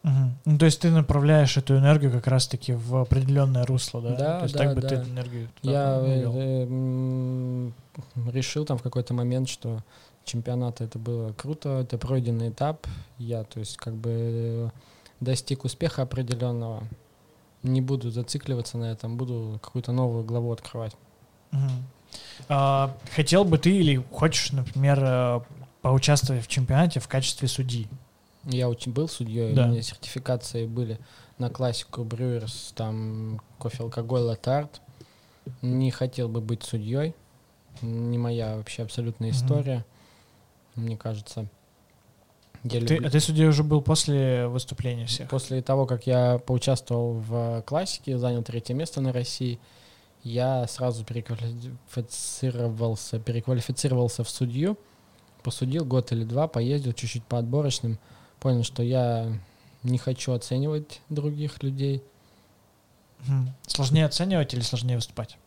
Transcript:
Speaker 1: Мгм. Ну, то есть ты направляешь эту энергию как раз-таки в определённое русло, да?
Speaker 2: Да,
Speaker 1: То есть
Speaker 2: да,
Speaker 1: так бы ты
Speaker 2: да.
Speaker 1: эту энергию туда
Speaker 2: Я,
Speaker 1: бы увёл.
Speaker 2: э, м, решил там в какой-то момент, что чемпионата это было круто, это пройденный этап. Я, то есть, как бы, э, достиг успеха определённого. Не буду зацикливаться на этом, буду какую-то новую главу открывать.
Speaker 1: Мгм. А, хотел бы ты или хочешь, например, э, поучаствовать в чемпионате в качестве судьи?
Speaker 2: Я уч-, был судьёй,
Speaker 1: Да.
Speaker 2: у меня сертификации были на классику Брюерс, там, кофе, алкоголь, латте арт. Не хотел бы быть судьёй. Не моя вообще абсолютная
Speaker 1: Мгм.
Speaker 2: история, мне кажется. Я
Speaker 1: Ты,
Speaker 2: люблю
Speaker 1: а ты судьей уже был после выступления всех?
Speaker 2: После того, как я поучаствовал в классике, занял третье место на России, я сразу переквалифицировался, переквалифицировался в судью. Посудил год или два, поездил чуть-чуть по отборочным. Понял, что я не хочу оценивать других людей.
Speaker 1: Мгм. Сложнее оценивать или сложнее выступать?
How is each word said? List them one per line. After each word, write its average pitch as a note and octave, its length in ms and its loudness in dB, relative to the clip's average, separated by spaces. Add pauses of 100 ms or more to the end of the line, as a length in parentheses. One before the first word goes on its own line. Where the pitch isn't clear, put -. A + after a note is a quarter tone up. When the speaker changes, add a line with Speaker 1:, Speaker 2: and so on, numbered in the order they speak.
Speaker 1:
Мгм. C3+ 420 4
Ну, D3+ 120 6
то D#3+ 80 8
есть D#3 160 6
ты E3+ 100 4
направляешь D3 640 6
эту C3+ 200 4
энергию C#3 340 8
как A#2+ 160 2
раз-таки B2+ 460 2
в A#2+ 240 -2
определённое C3 680 4
русло, B2+ 360 -2
да? A#2+ 160 -2
Speaker 2:
Да, D#3+ 220 0
Speaker 1:
То F3+ 60 0
есть - 80 -2
Speaker 2:
да, C#3+ 120 0
Speaker 1:
так C#3 100 4
бы B2+ 60 2
ты C3+ 140 0
Speaker 2:
да. B2+ 60 0
Speaker 1:
эту B2 80 -6
энергию B2 380 -6 (140)
туда C3+ 120 2
Speaker 2:
Я, C#3 260 2
Speaker 1:
бы C3 100 2
увёл. B2 260 2
Speaker 2:
э, C3 280 0
м, B2+ 1080 -2 (580)
решил C3+ 340 -2
там C3+ 120 -2
в A#2+ 60 -4
какой-то B2 300 -2
момент, B2 340 0
что A2+ 360 -6 (420)
чемпионата A#2+ 580 -4
это A2+ 160 -8
было A2+ 340 -4
круто, C#3 460 -4
это B2 180 -4
пройденный A#2 520 0
этап. D3 360 -4 (320)
Я, A#2 260 -6
то - 160 -12
есть, - 180 -10
как A2 180 -8
бы, A2+ 160 -6
э, A#2 580 -2 (500)
достиг C3 460 -2
успеха C#3+ 380 -2
определённого. A#2+ 800 -4 (800)
Не C3 180 2
буду B2+ 300 -2
зацикливаться A#2+ 680 -4
на A#2 140 -4
этом, A2+ 260 -6
буду A#2 440 -6
какую-то B2 300 -6
новую A#2+ 320 0
главу A#2 280 -2
открывать. A2+ 420 -8 (580)
Speaker 1:
Мгм. C3+ 200 0 (800)
А, C#3 460 2 (200)
хотел E3 300 6
бы D#3+ 120 6
ты F3 200 6
или D3 200 6 (140)
хочешь, - 400 2
например, C3+ 520 2
э, B2+ 380 2 (400)
поучаствовать C3 640 4
в - 20 -20
чемпионате C3+ 520 4
в - 80 -8
качестве C3+ 400 -2
судьи? A#2+ 400 -2 (580)
Speaker 2:
Я B2+ 240 0
уч-, A#2 200 -4
был A#2+ 180 -2
судьёй, A2+ 460 -2
Speaker 1:
Да. C3 120 6
Speaker 2:
у - 40 4
меня A2+ 140 2
сертификации - 840 -6
были A2+ 340 -4 (380)
на A#2+ 120 -2
классику B2 540 -4
Брюерс, A#2 720 -6
там, A2 640 -6 (200)
кофе, A#2+ 240 -6
алкоголь, A#2 380 -2
латте A#2 300 -2
арт. D3 300 -2 (800)
Не B2+ 300 2
хотел B2+ 380 -2
бы A2+ 120 -4
быть G#2+ 220 -4
судьёй. B2 500 -2 (680)
Не A#2 360 -2
моя A#2 400 -2
вообще A2 260 -8
абсолютная A2+ 460 -4
Speaker 1:
Мгм. C3+ 80 2
Speaker 2:
история, B2+ 480 0 (920)
мне A2+ 220 -4
кажется. A2 480 -8 (1160)
Я A#2+ 160 -2
Speaker 1:
Ты, A#2 60 0 (100)
Speaker 2:
люблю D3+ 120 0
Speaker 1:
а - 20 0
ты D3 100 4
судьей D#3 280 6
уже D3+ 160 6
был D3+ 180 4
после C3+ 680 2
выступления A#2+ 600 -4
всех? B2+ 220 -6
Speaker 2:
После C3 340 -2
того, C3+ 240 2
как B2 180 -2
я B2 320 4
поучаствовал A#2+ 760 0
в A#2 520 -2
классике, D3 540 -2
занял A#2+ 240 0
третье A#2+ 320 -4
место D3+ 260 -4
на C3 120 0
России, B2 440 -2 (640)
я B2 440 0
сразу A#2+ 360 -4
переквалифицировался, A#2 2250 -4
переквалифицировался B2 1040 0
в - 60 -6
судью. C3+ 480 -2 (680)
Посудил C3 420 -2
год B2+ 260 0
или A2+ 120 0
два, B2+ 240 0
поездил B2+ 460 0
чуть-чуть A#2+ 300 -6
по A#2+ 160 -2
отборочным. A#2+ 580 0 (420)
Понял, B2 240 2
что - 200 -2
я A#2+ 480 2 (500)
не B2 160 2
хочу B2+ 360 -2
оценивать D3 760 -2
других D3 540 -4
людей. C3+ 400 -2 (1200)
Speaker 1:
Мгм. C3 280 0 (180)
Сложнее D3+ 380 4
оценивать E3 480 0
или B2 80 -2
сложнее A#2+ 360 -2
выступать? - 500 -8